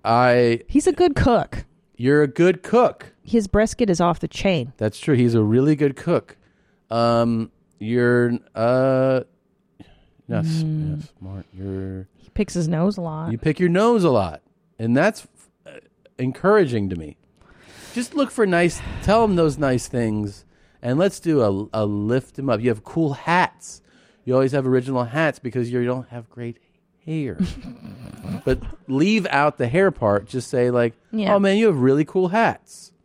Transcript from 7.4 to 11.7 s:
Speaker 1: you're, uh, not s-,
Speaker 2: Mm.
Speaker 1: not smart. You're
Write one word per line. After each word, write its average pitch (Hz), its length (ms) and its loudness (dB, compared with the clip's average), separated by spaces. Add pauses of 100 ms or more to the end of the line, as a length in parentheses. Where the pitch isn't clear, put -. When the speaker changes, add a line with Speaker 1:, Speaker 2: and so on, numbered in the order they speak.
Speaker 1:
you're, 120 520 2 (220)
uh, 131 680 2 (1080)
not 165 160 -2
s-, 160 180 -2
Speaker 2:
Mm. 156 360 -4
Speaker 1:
not 151 100 -14 (100)
smart. 95 280 -14 (120)
You're 95 480 -8 (100)